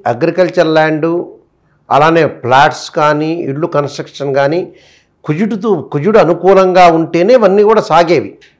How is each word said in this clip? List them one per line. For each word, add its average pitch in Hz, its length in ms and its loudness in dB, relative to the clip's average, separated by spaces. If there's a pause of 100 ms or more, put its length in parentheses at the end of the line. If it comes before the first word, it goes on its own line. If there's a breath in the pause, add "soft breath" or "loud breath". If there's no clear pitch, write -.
అగ్రికల్చర్ 165 600 0
ల్యాండ్, 156 580 -2 (680)
అలానే 151 360 2
ఫ్లాట్స్ 135 640 0
కానీ 151 420 -2
ఇళ్ళు 156 340 -6
కన్‌స్ట్రక్షన్ 143 680 -6
కానీ 143 380 -2 (520 soft breath)
కుజుడుతో, 190 580 -4
కుజుడు 180 360 -2
అనుకూలంగా 180 680 4
ఉంటేనే 170 480 2
ఇవన్నీ 208 280 4
కూడా 214 180 2
సాగేవి. 160 580 0 (220 soft breath)